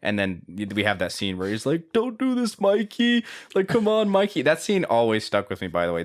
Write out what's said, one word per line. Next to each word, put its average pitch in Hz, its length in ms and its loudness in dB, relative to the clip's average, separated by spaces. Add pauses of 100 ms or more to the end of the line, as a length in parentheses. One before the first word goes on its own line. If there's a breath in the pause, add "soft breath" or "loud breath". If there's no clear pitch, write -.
And 104 160 -2
then 95 300 -2
y-, 101 260 -8
we 101 100 0
have 101 160 2
that 90 120 -2
scene 95 260 -6
where 95 100 -4
he's 110 180 -6
like, 160 260 -4
Don't 226 260 -2
do 262 160 -2
this, 240 260 -4
Mikey. 226 640 2 (300 loud breath)
Like, 190 140 2
come 220 200 2
on, 214 200 2
Mikey. 196 340 2
That 151 180 2
scene 190 240 0
always 113 400 2
stuck - 260 -2
with 95 100 -6
me, 95 80 -8
by 87 180 0
the 87 60 0
way. 85 120 -2